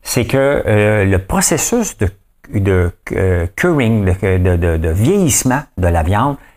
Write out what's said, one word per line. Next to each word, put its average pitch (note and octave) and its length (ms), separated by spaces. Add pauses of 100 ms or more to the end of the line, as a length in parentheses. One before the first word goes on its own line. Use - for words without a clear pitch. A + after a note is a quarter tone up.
c'est - 220
que, C3+ 420
euh, G#2+ 380
le F#2+ 140
processus F#3 800
de, G2 100 (460)
de, F#2 380 (200)
euh, F2+ 340 (100)
curing, A#2 480
de, F#2 340
de, F2+ 180
de, E2+ 200
de D#2+ 120
vieillissement C3 760 (160)
de F2+ 100
la E2+ 140
viande A2 340 (200)